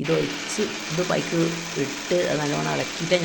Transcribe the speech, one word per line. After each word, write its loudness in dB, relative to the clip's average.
ഇതൊഴിച്ച് 0
ഇത് 0
പൈക്ക് 2
ഇട്ട് 0
അത് 2
നല്ലോണം 0
ഇളക്കിയിട്ടേ 0